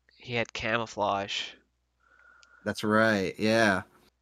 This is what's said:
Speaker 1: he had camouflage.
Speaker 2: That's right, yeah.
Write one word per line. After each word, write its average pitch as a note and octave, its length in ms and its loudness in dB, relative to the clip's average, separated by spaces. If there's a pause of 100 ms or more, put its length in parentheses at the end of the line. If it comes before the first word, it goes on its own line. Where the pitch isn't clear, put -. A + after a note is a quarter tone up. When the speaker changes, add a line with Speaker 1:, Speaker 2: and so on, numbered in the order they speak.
(160)
Speaker 1:
he - 180 -12
had A2+ 180 -4
camouflage. G#2 920 -2 (1200)
Speaker 2:
That's G#2 200 -8
right, G#2+ 540 2
yeah. G#2+ 440 2 (400)